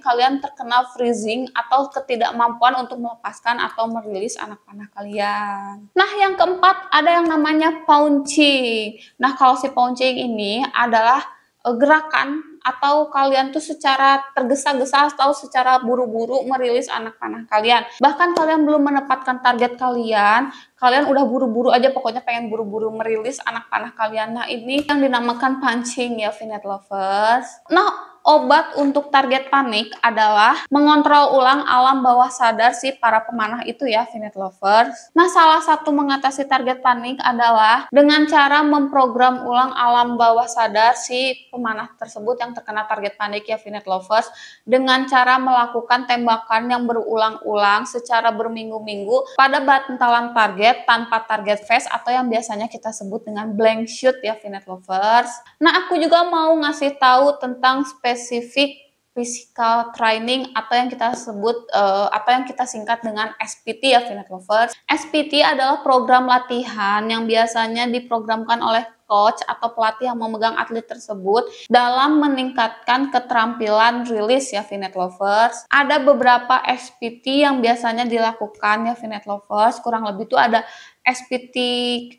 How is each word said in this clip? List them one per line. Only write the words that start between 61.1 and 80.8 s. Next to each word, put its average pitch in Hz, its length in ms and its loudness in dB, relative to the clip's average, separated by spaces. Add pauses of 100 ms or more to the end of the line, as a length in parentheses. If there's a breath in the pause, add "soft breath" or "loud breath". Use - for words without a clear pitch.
sebut, 233 520 -4
eh, 196 440 2
atau - 160 -2
yang 262 160 2
kita - 160 -6
singkat 233 400 -6
dengan 220 400 -6
S - 200 -14
P 220 160 -8
T 269 120 0
ya, 247 120 6
Finet 202 280 -12
Lovers. 208 400 -2 (160 loud breath)
S 311 240 0
P 302 160 0
T 294 160 2
adalah 285 400 0
program 254 480 2
latihan 226 760 -2
yang 226 200 -4
biasanya 226 640 0
diprogramkan 233 720 -4
oleh 226 240 0 (240)
coach 208 400 2
atau 233 240 -6
pelatih 233 400 -2
yang 233 40 -8
memegang 220 360 -4
atlet 226 320 -6
tersebut 214 600 -2 (200 loud breath)
dalam 254 560 4
meningkatkan 254 880 -2
keterampilan 240 960 0
rilis 233 480 -2
ya, 202 80 -4
Finet 196 320 -10
Lovers. 202 760 -2
Ada 285 280 2
beberapa 254 680 4
S - 320 -6
P 233 200 -10
T 277 240 0
yang 277 160 2
biasanya 240 480 0
dilakukan 226 840 -2
ya, 240 40 -4
Finet 220 320 -14
Lovers. 208 560 -2
Kurang 226 240 -4
lebih 208 240 -8
itu 254 80 0
ada 226 240 4 (400 loud breath)